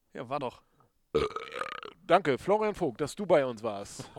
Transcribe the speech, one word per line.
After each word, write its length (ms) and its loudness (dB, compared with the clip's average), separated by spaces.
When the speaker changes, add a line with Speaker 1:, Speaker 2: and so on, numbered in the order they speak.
Speaker 1:
Ja, 160 -10
war 120 -2
doch. 220 -8
Speaker 2:
Danke, 300 4
Florian 380 0
Vogt, 260 -2
dass 160 -4
du 80 -6
bei 220 6
uns 160 -6
warst. 460 -6